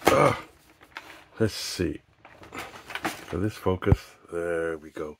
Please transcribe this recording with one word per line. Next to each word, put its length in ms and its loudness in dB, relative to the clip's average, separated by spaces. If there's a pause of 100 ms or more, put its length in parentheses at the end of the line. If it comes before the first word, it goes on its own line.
Ah, 340 6 (1000)
let's 140 2
see. 480 -4 (1300)
So 80 -2
this 140 0
focus, 460 4 (320)
there 460 -2
we 140 -14
go. 280 -8